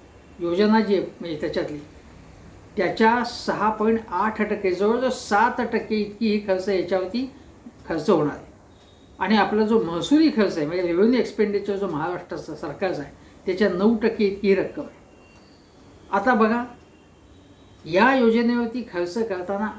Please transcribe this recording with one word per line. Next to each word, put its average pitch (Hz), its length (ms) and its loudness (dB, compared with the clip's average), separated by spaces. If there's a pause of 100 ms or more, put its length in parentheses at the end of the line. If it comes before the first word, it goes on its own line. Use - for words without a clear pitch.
(400)
योजना 208 400 2
जी 202 140 0
आहे 170 120 0 (140)
म्हणजे 165 200 -8
त्याच्यातली, 151 380 -6 (1000)
त्याच्या 240 480 2
सहा 196 460 -2
पॉइंट 220 280 0 (100)
आठ 208 340 -2
टक्के, 208 280 -2
जवळजवळ 226 400 0
सात 233 500 0 (120)
टक्के 220 240 -2
इतकी 214 320 -2
ही 208 180 0
खर्च 185 220 -2
याच्यावरती 190 640 -2 (580)
खर्च 165 220 -2
होणार 151 260 2
आहे. - 180 -20 (640)
आणि 202 180 2
आपला 208 300 2
जो 208 180 2
महसुली 175 520 2
खर्च 190 220 2
आहे, 147 80 0
म्हणजे 175 200 -2
रेव्हेन्यू 214 340 4
एक्सपेंडिचर 202 560 -2
जो 196 120 -4
महाराष्ट्राचा 165 640 -6
सरकारचा 151 480 -6
आहे, - 100 -14 (340)
त्याच्या 196 220 2
नऊ 202 280 2
टक्के 220 280 0
इतकी 196 240 0
ही 190 60 6
रक्कम 156 280 -2
आहे. - 220 -18 (1080)
आता 202 220 2
बघा, 226 300 2 (1200)
या 202 300 4
योजनेवरती 233 800 2
खर्च 175 220 -4
करताना 202 540 -4 (100)